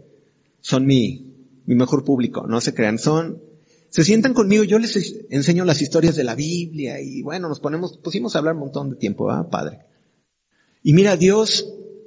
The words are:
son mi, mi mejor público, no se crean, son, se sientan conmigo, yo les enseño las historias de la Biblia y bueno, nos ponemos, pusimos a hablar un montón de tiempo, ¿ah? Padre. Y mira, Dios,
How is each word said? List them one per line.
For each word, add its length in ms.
son 240
mi, 840
mi 80
mejor 300
público, 420
no 140
se 140
crean, 240
son, 420
se 160
sientan 300
conmigo, 300
yo 140
les 520
enseño 340
las 160
historias 360
de 80
la 100
Biblia 640
y 220
bueno, 260
nos 120
ponemos, 360
pusimos 380
a 60
hablar 140
un 60
montón 300
de 60
tiempo, 340
¿ah? 180
Padre. 300
Y 100
mira, 240
Dios, 560